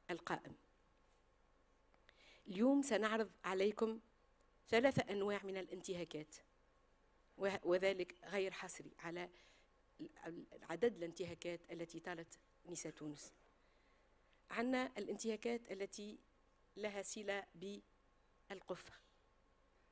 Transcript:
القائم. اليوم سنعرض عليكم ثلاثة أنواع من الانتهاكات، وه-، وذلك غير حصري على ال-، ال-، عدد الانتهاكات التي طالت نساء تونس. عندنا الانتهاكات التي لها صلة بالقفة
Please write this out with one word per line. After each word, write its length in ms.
القائم. 440
اليوم 340
سنعرض 500
عليكم 560
ثلاثة 320
أنواع 300
من 140
الانتهاكات، 760
وه-، 280
وذلك 580
غير 280
حصري 480
على 300
ال-، 80
ال-، 200
عدد 260
الانتهاكات 760
التي 280
طالت 400
نساء 260
تونس. 420
عندنا 480
الانتهاكات 720
التي 480
لها 240
صلة 440
بالقفة 1400